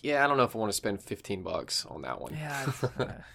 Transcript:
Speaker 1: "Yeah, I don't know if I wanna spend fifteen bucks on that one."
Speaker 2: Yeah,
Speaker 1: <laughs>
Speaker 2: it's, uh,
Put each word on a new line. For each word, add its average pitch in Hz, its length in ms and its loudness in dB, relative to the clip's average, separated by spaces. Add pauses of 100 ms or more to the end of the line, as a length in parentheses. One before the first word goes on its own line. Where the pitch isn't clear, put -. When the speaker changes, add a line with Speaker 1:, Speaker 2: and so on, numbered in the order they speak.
Speaker 1:
"Yeah, 143 240 4
I - 20 8
don't 143 100 4
know 123 80 8
if 113 100 0
I - 40 -4
wanna 107 140 2
spend 101 300 -2
fifteen 98 400 -4
bucks - 420 -2
on - 160 -10
that 64 180 -4
one." - 140 -8
Speaker 2:
Yeah, 147 300 -4
Speaker 1:
<laughs> - 40 -4
Speaker 2:
it's, 135 160 -2
uh, - 380 -2 (140)